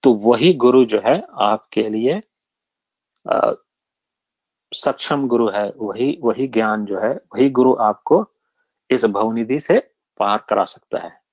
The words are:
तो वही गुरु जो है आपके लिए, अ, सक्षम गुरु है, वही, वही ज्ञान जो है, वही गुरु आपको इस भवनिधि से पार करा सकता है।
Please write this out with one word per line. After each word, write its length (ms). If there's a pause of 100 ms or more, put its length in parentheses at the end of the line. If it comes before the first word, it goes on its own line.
तो 100
वही 400
गुरु 320
जो 200
है 180 (160)
आपके 500
लिए, 320 (1080)
अ, 340 (1080)
सक्षम 540
गुरु 220
है, 280
वही, 440
वही 260
ज्ञान 380
जो 140
है, 140
वही 360
गुरु 260
आपको 560 (600)
इस 140
भवनिधि 540
से 200 (400)
पार 300
करा 160
सकता 340
है। 220 (120)